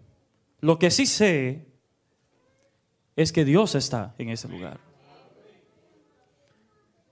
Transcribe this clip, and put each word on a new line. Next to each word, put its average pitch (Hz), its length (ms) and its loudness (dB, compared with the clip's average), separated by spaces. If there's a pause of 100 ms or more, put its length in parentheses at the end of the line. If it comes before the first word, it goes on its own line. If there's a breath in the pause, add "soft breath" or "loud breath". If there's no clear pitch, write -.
(640)
lo 160 160 4
que 175 120 4
sí 269 140 2
sé 160 640 0 (1500)
es 160 160 0
que 160 140 2
Dios 170 300 2
está 120 420 -6
en 117 140 -10
ese 113 180 -10
lugar. 90 320 -14 (2250)